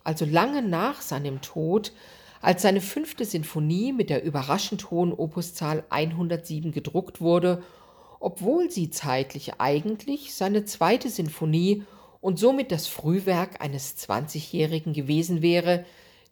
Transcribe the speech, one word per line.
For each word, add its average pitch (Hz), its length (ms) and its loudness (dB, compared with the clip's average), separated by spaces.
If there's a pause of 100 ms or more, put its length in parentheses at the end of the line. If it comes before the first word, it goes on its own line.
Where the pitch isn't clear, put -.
also 160 200 0
lange 208 380 2
nach 202 380 0
seinem 139 400 -6
Tod, 170 520 -2 (480)
als 180 220 2
seine 196 180 6
fünfte 277 440 -6
Sinfonie 170 680 0
mit 226 180 0
der 143 140 2
überraschend 151 640 -2
hohen 175 220 2
Opuszahl 160 760 -4
einhundertsieben 165 840 -2
gedruckt - 480 -4
wurde, 175 420 4 (580)
obwohl 311 500 0
sie 160 200 -2
zeitlich 135 720 -4
eigentlich 214 760 -2
seine 202 300 0
zweite 208 440 2
Sinfonie 175 720 2 (380)
und 185 180 0
somit 269 320 4
das 156 160 -2
Frühwerk 185 720 0
eines 139 360 -6
zwanzigjährigen 156 960 -2
gewesen 156 500 0
wäre, 175 420 4 (480)